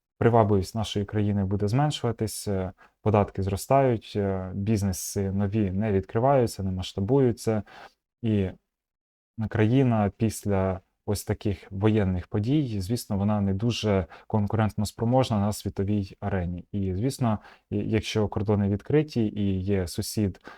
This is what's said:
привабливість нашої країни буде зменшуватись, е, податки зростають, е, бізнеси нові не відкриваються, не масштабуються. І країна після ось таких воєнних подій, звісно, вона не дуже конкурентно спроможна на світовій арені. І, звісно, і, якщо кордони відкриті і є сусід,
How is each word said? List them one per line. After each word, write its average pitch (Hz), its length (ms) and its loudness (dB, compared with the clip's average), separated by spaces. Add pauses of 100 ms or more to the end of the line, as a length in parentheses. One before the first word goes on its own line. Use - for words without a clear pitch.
(180)
привабливість 107 580 4
нашої 104 300 -4
країни 101 400 0
буде 101 220 -2
зменшуватись, 120 800 -2
е, 95 240 -2 (300)
податки 101 420 2
зростають, 120 720 2
е, 95 380 -2
бізнеси 98 760 -2
нові 101 400 0
не 104 200 -2
відкриваються, 113 720 2
не 95 80 -2
масштабуються. 110 920 0 (580)
І 110 280 2 (1000)
країна 110 680 2
після 95 640 -2 (260)
ось 104 180 -2
таких - 480 -4
воєнних 98 560 2
подій, 113 540 -2
звісно, 104 360 -4
вона 104 240 0
не 98 120 0
дуже 104 520 0 (220)
конкурентно 104 580 0
спроможна 117 540 0
на 104 140 0
світовій 98 680 -2
арені. 87 520 -4
І, 95 240 -2
звісно, 113 440 0 (300)
і, 104 80 -4
якщо 104 500 0
кордони 101 420 0
відкриті 120 680 0
і 98 240 0
є 92 280 0
сусід, 104 520 -4 (180)